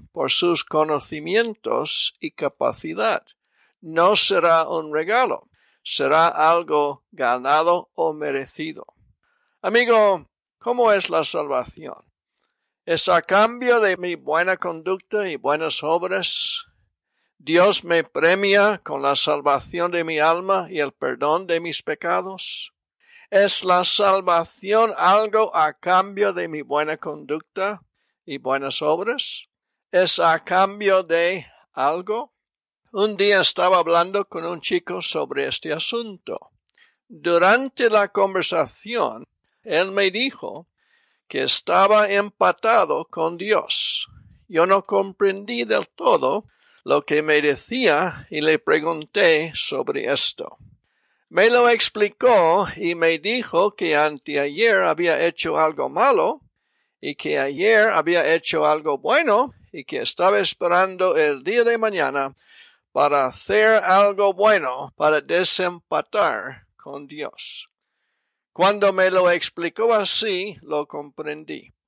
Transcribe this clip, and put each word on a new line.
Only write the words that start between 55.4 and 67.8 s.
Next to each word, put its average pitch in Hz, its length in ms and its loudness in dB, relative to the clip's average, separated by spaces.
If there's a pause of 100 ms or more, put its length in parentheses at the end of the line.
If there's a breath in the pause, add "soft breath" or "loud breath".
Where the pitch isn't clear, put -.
algo 156 320 0
malo 208 540 0 (580)
y 147 140 -8
que 151 240 -4
ayer 196 500 2
había 165 460 2
hecho 160 320 0
algo 151 320 0
bueno 254 560 2 (180)
y - 140 -16
que 127 160 -8
estaba 190 380 2
esperando 180 760 0
el 147 260 0
día 226 220 2
de 233 140 0
mañana 139 580 -2 (560 soft breath)
para 143 320 2
hacer 214 580 2
algo 196 520 2
bueno, 156 600 0
para 151 280 2
desempatar 165 1400 -2 (100)
con 143 300 -16
Dios. - 640 -14 (800)